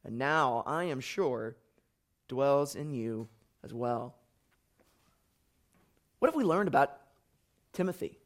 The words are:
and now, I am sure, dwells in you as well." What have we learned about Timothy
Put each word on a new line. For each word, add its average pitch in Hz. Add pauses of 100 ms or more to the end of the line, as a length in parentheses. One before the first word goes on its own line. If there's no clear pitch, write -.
and 110
now, 135
I 160
am 143
sure, 123 (720)
dwells 139
in 147
you 113 (340)
as 104
well." 120 (2000)
What 247
have 320
we 285
learned 202
about 143 (720)
Timothy -